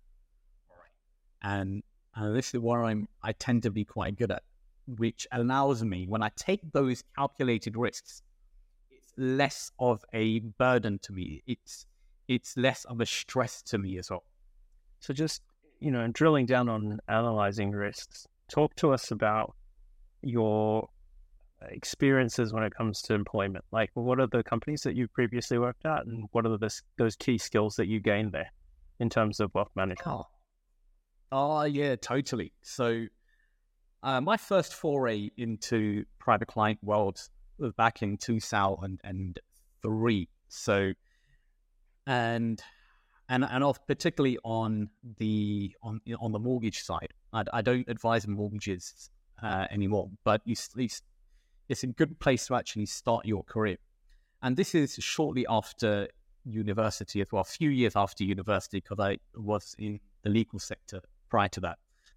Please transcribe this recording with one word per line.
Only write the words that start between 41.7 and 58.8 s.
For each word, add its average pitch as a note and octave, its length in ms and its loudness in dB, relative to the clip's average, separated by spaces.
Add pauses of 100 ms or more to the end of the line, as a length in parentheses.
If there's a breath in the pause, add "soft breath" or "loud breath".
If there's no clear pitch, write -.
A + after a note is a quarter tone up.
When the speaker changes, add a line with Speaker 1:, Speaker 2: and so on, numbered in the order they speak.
Speaker 1:
and, A#2 560 0 (680 loud breath)
and, B2+ 140 2
and C3 200 0
off, C#3+ 240 0
particularly C#3 560 0
on A2+ 460 -2 (280)
the, G#2 640 0
on, A2+ 200 -10 (180)
on A2+ 120 -4
the G#2+ 80 -2
mortgage A#2 440 -2
side, - 300 -8 (200)
I, A2 180 -2
I A#2 100 -2
don't B2 280 2
advise A2+ 380 0
mortgages, G2+ 840 -6 (320)
uh, F#2+ 300 -2
anymore, G2+ 400 0 (120)
but G#2+ 220 4
you A#2 60 -2
s-, - 260 -4
it's, A#2+ 240 -4 (640)
it's - 140 -2
a C3 60 -4
good D#3 320 0
place C3 260 2
to - 80 -2
actually A2 320 -2
start - 400 -2
your G2+ 180 -2
career. G#2 340 -2 (680)
And B2+ 120 2
this F3+ 200 2
is C#3+ 240 4
shortly D3 500 0
after G#2 580 0 (380)
university G#2+ 760 -2
as F#2+ 100 -2
well, G2+ 100 2
a F#2 40 0
few D3+ 260 0
years B2 240 4
after G2+ 280 2
university, G2 560 0
'cause G2 200 -10